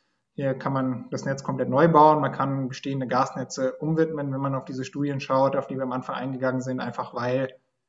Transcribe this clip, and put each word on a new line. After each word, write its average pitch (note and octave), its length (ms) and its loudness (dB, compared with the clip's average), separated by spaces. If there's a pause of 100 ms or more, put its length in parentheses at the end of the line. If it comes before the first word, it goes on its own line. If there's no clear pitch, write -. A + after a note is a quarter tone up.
(340)
Hier C#3 180 0
kann C3+ 220 -2
man C3 360 -2
das C3 140 -4
Netz C#3 180 -4
komplett B2+ 280 -2
neu D3 180 8
bauen. D#3 320 8
Man C#3 120 0
kann C3+ 360 -2
bestehende C3+ 380 -6
Gasnetze C3 680 -2
umwidmen, D#3 540 0
wenn C3+ 100 -4
man C#3 140 -2
auf C3 120 -6
diese C3 180 -6
Studien C#3+ 360 -4
schaut, C3+ 360 2
auf C3+ 100 -2
die C3+ 100 -8
wir C3+ 80 -4
am B2+ 80 -4
Anfang B2+ 240 -6
eingegangen B2+ 440 -2
sind, B2+ 200 -4
einfach A#2+ 340 -8
weil B2+ 400 -2 (340)